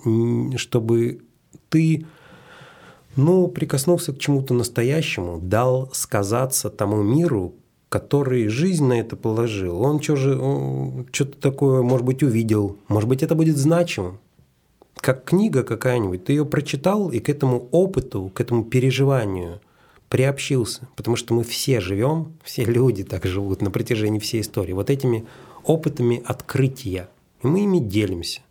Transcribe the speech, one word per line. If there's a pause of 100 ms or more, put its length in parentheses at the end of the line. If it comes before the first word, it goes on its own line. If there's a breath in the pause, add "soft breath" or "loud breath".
н-,
чтобы (520)
ты, (1120 loud breath)
ну,
прикоснулся
к
чему-то
настоящему,
дал
сказаться
тому
миру, (340)
который
жизнь
на
это
положил.
Он
че
же,
он
че-то
такое,
может
быть,
увидел, (120)
может
быть,
это
будет
значимым. (800)
Как
книга
какая-нибудь,
ты
ее
прочитал
и
к
этому
опыту,
к
этому
переживанию (500 soft breath)
приобщился,
потому
что
мы
все
живем, (100)
все
люди
так
живут
на
протяжении
всей
истории,
вот
этими (400 loud breath)
опытами
открытия, (340)
и
мы
ими
делимся. (100)